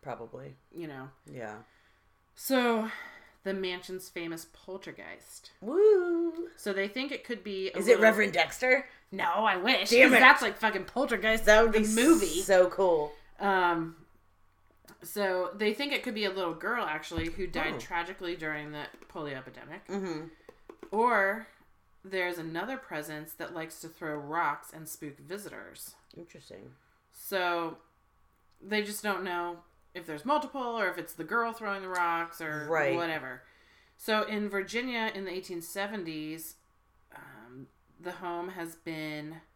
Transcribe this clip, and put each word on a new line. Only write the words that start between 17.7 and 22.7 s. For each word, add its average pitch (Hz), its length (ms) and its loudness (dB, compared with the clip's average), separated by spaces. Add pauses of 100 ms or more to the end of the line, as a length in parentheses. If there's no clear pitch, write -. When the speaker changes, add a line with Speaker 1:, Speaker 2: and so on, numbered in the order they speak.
Speaker 1:
Oh. 135 40 -6
Speaker 2:
tragically 175 580 -6
during 151 360 -8
the 147 120 -10 (280)
polio 147 240 -8
epidemic. 135 500 -16
Speaker 1:
Mm-hmm. 170 420 -6 (600)
Speaker 2:
Or 220 560 0 (560)
there's 180 360 -4
another 170 400 -6